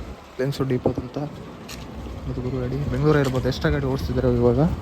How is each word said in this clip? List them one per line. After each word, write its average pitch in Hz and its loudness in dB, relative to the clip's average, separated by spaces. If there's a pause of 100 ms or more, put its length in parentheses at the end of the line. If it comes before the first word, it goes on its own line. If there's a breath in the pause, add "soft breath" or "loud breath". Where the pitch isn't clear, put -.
(400)
ಲಿಂಗಸೂರು 135 0
ಡಿಪೋ 127 0
ಅಂತ. 127 -4 (1120)
ಮುದುಗುರು 127 -4
ಗಾಡಿ, 135 -2
ಬೆಂಗಳೂರು 147 4
ಇರ್ಬೋದು. 127 2
ಎಷ್ಟೋ 147 2
ಗಾಡಿ 143 0
ಓಡಿಸ್ತಿದ್ದಾರೆ 127 2
ಇವಾಗ. 120 6 (220)